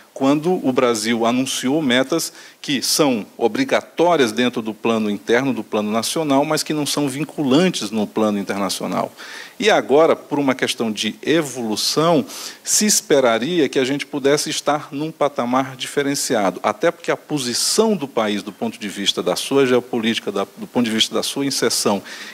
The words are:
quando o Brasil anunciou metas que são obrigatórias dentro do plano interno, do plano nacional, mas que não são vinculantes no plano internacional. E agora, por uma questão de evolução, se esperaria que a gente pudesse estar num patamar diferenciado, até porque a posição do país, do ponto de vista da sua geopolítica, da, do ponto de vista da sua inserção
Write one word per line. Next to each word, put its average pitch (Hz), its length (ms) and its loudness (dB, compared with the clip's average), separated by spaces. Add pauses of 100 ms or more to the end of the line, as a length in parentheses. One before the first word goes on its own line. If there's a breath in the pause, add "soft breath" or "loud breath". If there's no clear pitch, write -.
(140 loud breath)
quando 151 500 2
o 131 80 2
Brasil 117 540 2
anunciou 131 560 0
metas 135 500 0 (300 loud breath)
que 117 180 -2
são 131 460 0 (100)
obrigatórias 131 920 2
dentro 120 320 -2
do 107 100 -6
plano 110 380 0
interno, 120 420 0
do 110 120 -6
plano 107 260 -2
nacional, 139 540 0
mas 156 180 -2
que - 100 -4
não 147 140 -2
são 147 220 0
vinculantes 143 800 0
no 107 160 0
plano 107 320 0
internacional. 95 760 -4 (460 loud breath)
E 208 120 2
agora, 143 440 6
por - 240 -4
uma 135 160 2
questão 117 360 -2
de 107 300 -4
evolução, 135 1040 0 (380 loud breath)
se - 240 0
esperaria 135 800 2
que 139 100 -4
a 131 60 4
gente 139 220 -2
pudesse 143 420 0
estar 147 440 -2
num 151 180 -6
patamar 135 680 -2
diferenciado, 135 840 -2
até 165 300 0
porque - 180 -6
a 139 60 0
posição 151 800 0
do 143 100 -6
país, 104 360 -2
do 98 100 -12
ponto 113 260 -6
de 104 100 -6
vista 95 340 -4
da 170 120 0
sua 139 320 2
geopolítica, 117 640 0
da, 98 160 -2 (100)
do 104 100 -12
ponto 123 180 0
de 110 80 0
vista 110 200 0
da 110 120 -2
sua 139 200 -4
inserção 117 560 0 (340 loud breath)